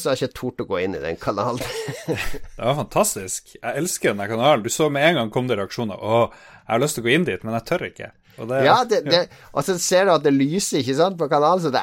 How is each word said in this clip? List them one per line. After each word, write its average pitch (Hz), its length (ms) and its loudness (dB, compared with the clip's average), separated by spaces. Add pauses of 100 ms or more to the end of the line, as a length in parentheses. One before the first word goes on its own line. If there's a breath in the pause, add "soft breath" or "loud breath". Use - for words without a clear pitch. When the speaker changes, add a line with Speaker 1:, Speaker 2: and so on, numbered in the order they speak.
Speaker 1:
så 156 80 -2
har 127 80 0
jeg 135 100 -2
ikke - 80 -8
tort 127 240 -8
å 117 80 -6
gå 92 160 -2
inn 95 120 -2
i 76 40 -6
den 80 160 -4
kanalen. - 460 -2 (260)
<laughs> - 180 -10
Speaker 2:
Det - 540 -4
var 120 160 0
fantastisk. 135 800 -4
Jeg 123 220 -8
elsker 156 340 -2
denne 101 160 -4
kanalen. 117 360 2
Du 110 60 -2
så 151 220 0
med 143 160 2
en 175 80 4
gang 117 160 0
kom 127 160 -2
det 123 100 2
reaksjoner. 101 380 -6
«Åh, 110 320 2 (400 loud breath)
jeg - 0 -
har 113 140 2
lyst 151 180 0
til 113 40 -6
å 117 40 0
gå 123 80 4
inn 175 80 4
dit, 95 220 -2
men 110 100 -6
jeg 113 140 -4
tør 170 180 -2
ikke.» - 220 -14 (280 soft breath)
Og 117 120 -10
det 131 160 2
Speaker 1:
Ja, 214 180 6
det, 202 220 0
det, 170 240 2 (240 loud breath)
og 139 100 0
så 190 160 -2
ser 185 260 4
du 190 60 6
at 151 120 4
det 147 100 4
lyser, 151 480 0
ikke 127 160 -2
sant, 175 200 2
på 156 140 -2
kanalen, 156 320 4
så 151 80 0
det 123 120 2